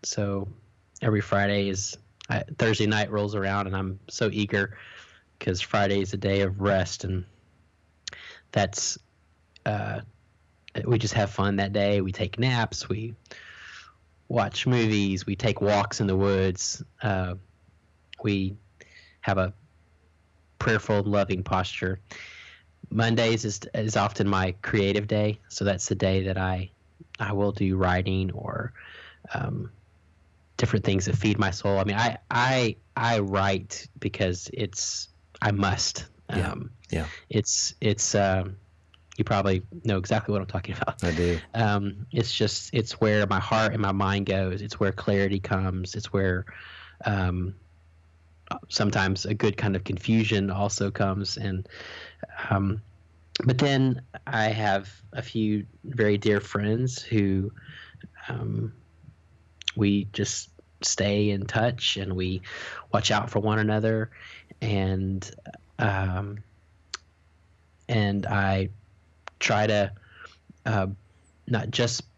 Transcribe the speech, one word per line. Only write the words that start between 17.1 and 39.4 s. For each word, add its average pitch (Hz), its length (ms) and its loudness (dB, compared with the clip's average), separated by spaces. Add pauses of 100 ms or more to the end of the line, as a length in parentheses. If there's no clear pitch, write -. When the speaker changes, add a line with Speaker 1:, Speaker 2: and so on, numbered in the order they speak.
Speaker 1:
we 98 340 0 (680)
have 98 160 0
a 95 160 0 (1080)
prayerful, 107 440 2
loving 98 400 2
posture. 92 560 -2 (880)
Mondays 113 560 2
is, 101 160 -4 (120)
is 110 220 -2
often 101 320 2
my 95 340 2
creative 104 460 2
day. 107 320 0 (100)
So - 160 -6
that's 95 220 0
the 98 80 0
day 95 280 2
that 95 140 -2
I, 92 320 -2 (500)
I 104 120 -2
will 101 200 2
do 95 260 0
writing 92 540 2
or, - 420 -6 (600)
um, - 380 -4 (880)
different 110 280 2
things 95 200 2
that - 100 2
feed 104 240 2
my 98 120 2
soul. 98 280 0
I 95 40 2
mean, 101 120 0
I, 120 220 0 (120)
I, 123 460 2 (200)
I 117 240 2
write 98 680 0 (120)
because 92 540 -2
it's, - 540 -6 (340)
I 107 100 2
must. 98 540 0 (240)
Speaker 2:
Yeah. 87 220 0
Speaker 1:
Um, - 180 -8 (200)
Speaker 2:
Yeah. 78 180 -2 (220)
Speaker 1:
it's, - 520 -2
it's, 104 320 2
um, 95 440 2 (600)
you - 60 0
probably 98 380 2 (240)